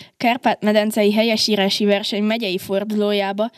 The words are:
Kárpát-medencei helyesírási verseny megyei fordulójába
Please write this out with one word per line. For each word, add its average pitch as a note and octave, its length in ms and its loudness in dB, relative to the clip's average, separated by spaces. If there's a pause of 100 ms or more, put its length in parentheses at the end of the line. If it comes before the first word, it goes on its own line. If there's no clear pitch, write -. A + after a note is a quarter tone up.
(160)
Kárpát-medencei G#3 960 2
helyesírási G#3+ 720 2
verseny G3+ 380 0
megyei G#3+ 360 -2
fordulójába G#3 1000 -2